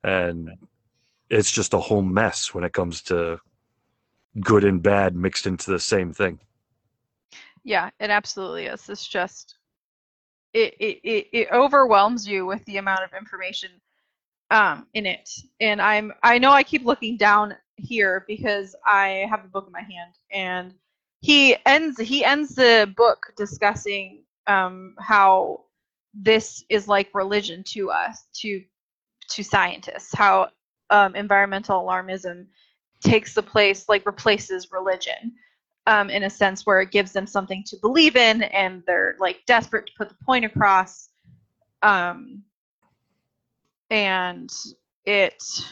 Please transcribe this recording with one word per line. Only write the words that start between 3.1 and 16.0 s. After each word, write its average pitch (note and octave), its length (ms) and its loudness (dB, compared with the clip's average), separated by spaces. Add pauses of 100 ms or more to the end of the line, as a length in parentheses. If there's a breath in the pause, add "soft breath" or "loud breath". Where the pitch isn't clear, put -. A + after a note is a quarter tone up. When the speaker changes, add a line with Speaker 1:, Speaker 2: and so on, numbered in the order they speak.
Speaker 1:
good G2+ 240 4
and F#2+ 180 2
bad G2 340 2
mixed F2+ 300 -6
into F#2 240 -6
the F2 100 -2
same F2+ 320 -2
thing. F#2 280 -4 (1200 loud breath)
Speaker 2:
Yeah, F#3+ 260 -2 (100)
it G#3+ 100 -6
absolutely F#3+ 560 -4
is. - 220 -14
It's G3+ 180 -14
just, - 500 -8 (960)
it, A3 280 0
it, G#3 240 -6
it, A3 280 -4
it A#3 200 -2
overwhelms A#3+ 720 2
you F#3+ 200 -6
with G3 180 -8
the G3 140 -10
amount F#3+ 260 -2
of F#3 100 -14
information, F#3+ 560 -12 (800)
um, G3 440 2
in G#3 120 -4
it. - 240 -8 (300)
And G#3 200 0
I'm, G#3+ 320 0 (100)